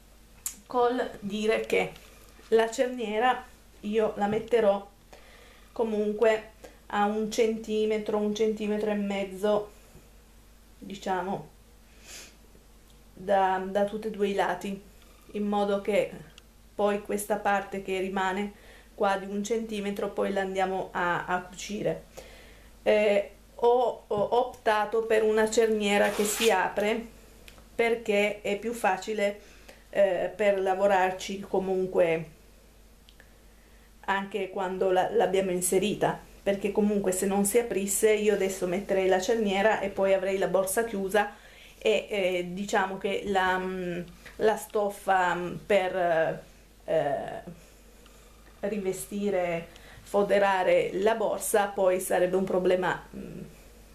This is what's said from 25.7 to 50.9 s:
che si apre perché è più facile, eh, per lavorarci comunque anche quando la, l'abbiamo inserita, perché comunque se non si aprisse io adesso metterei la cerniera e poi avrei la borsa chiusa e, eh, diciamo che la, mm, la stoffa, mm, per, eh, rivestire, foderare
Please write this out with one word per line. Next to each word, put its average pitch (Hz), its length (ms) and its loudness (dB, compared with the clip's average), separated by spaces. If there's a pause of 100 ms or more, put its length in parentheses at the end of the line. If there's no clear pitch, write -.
che 202 160 0
si 220 260 2
apre 208 640 0 (640)
perché 214 640 0
è 202 160 -2
più 226 160 -6
facile, 202 640 -2 (520)
eh, 185 440 2
per 202 240 2
lavorarci 190 840 2
comunque 185 880 0 (1700)
anche 196 440 -4
quando 190 400 -2
la, 185 220 2
l'abbiamo 185 400 2
inserita, 180 680 0 (220)
perché 202 300 -2
comunque 208 400 2
se 196 160 0
non 196 180 2
si 233 140 2
aprisse 214 520 0
io 208 220 2
adesso 190 320 -2
metterei 185 420 0
la 185 140 4
cerniera 208 580 2
e 196 100 -4
poi 196 260 2
avrei 190 240 0
la 180 80 0
borsa 190 380 0
chiusa 202 500 0 (420)
e, - 320 0
eh, 180 400 -2
diciamo 190 480 -2
che 190 300 -4
la, 185 320 2
mm, 185 420 -6 (360)
la 220 180 2
stoffa, 190 800 0
mm, 175 280 -6
per, 175 800 2 (440)
eh, 143 580 -2 (1160)
rivestire, 190 1080 -2 (340)
foderare 196 920 4